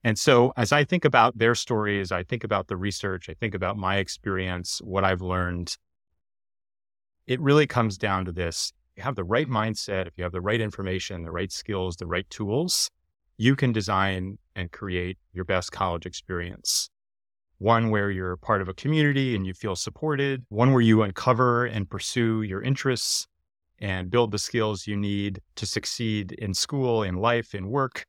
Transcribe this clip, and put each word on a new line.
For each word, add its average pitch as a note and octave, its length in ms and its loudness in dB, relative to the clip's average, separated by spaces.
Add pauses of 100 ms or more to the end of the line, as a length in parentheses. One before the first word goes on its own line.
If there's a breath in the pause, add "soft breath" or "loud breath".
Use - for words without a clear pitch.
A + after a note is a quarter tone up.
And A2 160 2
so B2+ 380 6
as A#2 160 2
I D3 100 6
think F3 220 0
about B2 340 6
their A#2 160 6
stories, G#2 560 0
I F2+ 140 -2
think A#2 180 -6
about G2+ 240 0
the G2 100 -4
research, F#2+ 520 -4
I E2+ 60 -10
think G#2+ 200 -6
about F#2+ 220 -2
my G2 220 0
experience, F#2 840 -4
what F#2+ 220 -2
I've F#2 180 2
learned, F2+ 540 -4 (1500)
it B2+ 120 0
really D3 280 6
comes A2 300 0
down F#2+ 260 0
to F2+ 80 -6
this. E2+ 400 -4 (240)
You - 80 -14
have C3 100 -4
the G2+ 80 -6
right A#2 260 0
mindset, G#2+ 600 -4
if - 80 -18
you F2+ 80 -6
have E2+ 80 -2
the F#2 80 -2
right G#2+ 200 0
information, F#2+ 640 -6
the E2 80 -10
right F2+ 220 -6
skills, F#2 460 -4
the F2+ 80 -8
right F2 240 -4
tools, A#2+ 600 -2 (460)
you B2 180 4
can C3+ 160 2
design G2 680 -2 (180)
and F2+ 160 -8
create F2+ 460 -6 (140)
your F2+ 120 -6
best F#2 260 -2
college F2 360 -4
experience. - 840 -6 (680)
One A2+ 320 4
where G2+ 180 2
you're F#2 280 -4
part G2 260 0
of F#2 60 -4
a F#2 60 -8
community C#3 600 2
and G2 100 0
you F#2 80 -4
feel F#2+ 220 -4
supported, C#3 720 -4
one A#2+ 240 4
where C3 80 6
you A2 220 8
uncover A#2+ 640 2
and G#2+ 240 -4
pursue A2+ 520 0
your G2+ 200 -6
interests C3 640 -2 (540)
and F#2 320 -4
build A#2+ 180 4
the G#2 80 -2
skills G#2+ 480 -2
you G#2 100 -4
need G2+ 440 -2 (160)
to A2 100 -6
succeed G#2+ 680 -4
in G2 220 -6
school, B2 480 0
in F#2 140 -2
life, A#2 400 0
in F#2+ 120 -8
work C3 400 -4